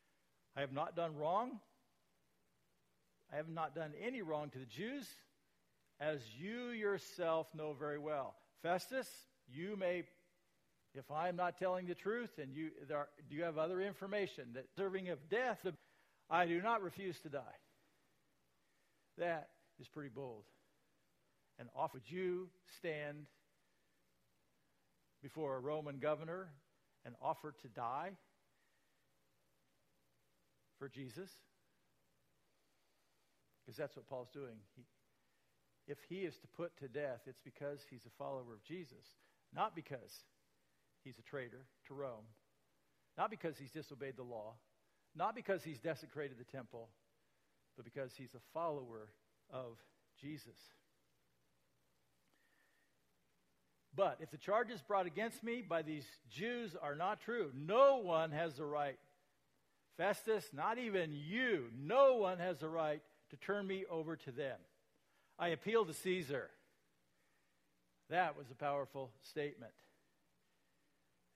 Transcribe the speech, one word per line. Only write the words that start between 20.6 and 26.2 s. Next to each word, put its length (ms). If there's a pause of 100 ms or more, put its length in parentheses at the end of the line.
And 180
off 180
would 160
you 400 (280)
stand 480 (2000)
before 320
a 40
Roman 400
governor 500 (560)